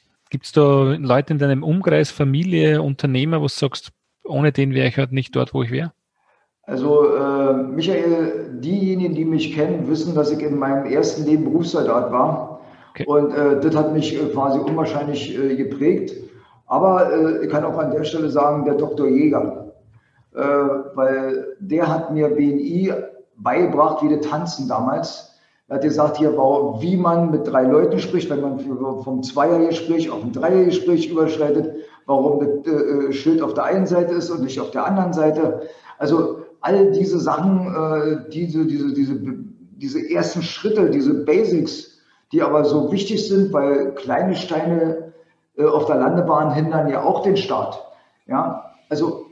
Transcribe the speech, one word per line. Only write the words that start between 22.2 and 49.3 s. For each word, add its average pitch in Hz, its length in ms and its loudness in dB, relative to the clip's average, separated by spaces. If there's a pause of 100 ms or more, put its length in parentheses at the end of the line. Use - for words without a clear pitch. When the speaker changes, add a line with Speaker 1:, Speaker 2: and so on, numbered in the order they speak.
Speaker 2:
B 143 240 2
N 143 80 0
I 180 320 -2 (440)
beigebracht, 151 680 2
wie 151 140 2
das 147 100 -2
Tanzen 147 420 -6
damals. - 680 -4 (320)
Er 143 80 -4
hat - 60 -2
gesagt, 151 360 0
hier, 151 180 2
wow, 139 440 2
wie 180 160 0
man 170 340 2
mit 147 160 0
drei 131 180 2
Leuten 151 340 4
spricht, 160 320 -2
wenn 143 100 -2
man 135 200 -4
für, 131 420 -6
vom 127 200 -4
Zweiergespräch 160 840 0
auf - 140 -8
ein 120 100 -6
Dreiergespräch 170 800 2
überschreitet, 156 640 0 (320)
warum 143 580 0
das, 160 80 -2
äh, 139 400 0
Schild 160 300 2
auf 143 100 -2
der - 120 -2
einen 185 220 0
Seite 175 280 0
ist 170 160 -4
und 160 120 -6
nicht 135 180 -6
auf - 100 -8
der - 160 -4
anderen 185 260 0
Seite. 156 500 0 (360)
Also - 460 -2 (160)
all 196 320 4
diese 180 260 0
Sachen, 180 560 0
äh, 156 560 -2
diese, 156 360 -2
diese, 143 280 -2
diese, 139 260 0 (560)
diese 143 340 -6
ersten 170 320 -2
Schritte, 202 480 0
diese 143 340 0
Basics, 175 720 0 (340)
die 156 80 2
aber 147 240 4
so 151 280 2
wichtig 202 360 -2
sind, 190 240 2
weil 139 420 2
kleine 160 420 -2
Steine, 160 760 -2 (440)
äh, 143 80 2
auf 151 220 2
der 147 100 2
Landebahn 156 580 2
hindern 156 340 0
ja 135 140 -2
auch - 200 0
den 202 140 2
Start. - 480 -4 (420)
Ja, 151 440 -4 (180)
also 165 420 -4